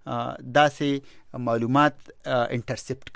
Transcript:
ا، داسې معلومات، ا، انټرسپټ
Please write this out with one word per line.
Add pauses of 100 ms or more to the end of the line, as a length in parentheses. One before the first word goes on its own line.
ا،
داسې (340)
معلومات، (140)
ا،
انټرسپټ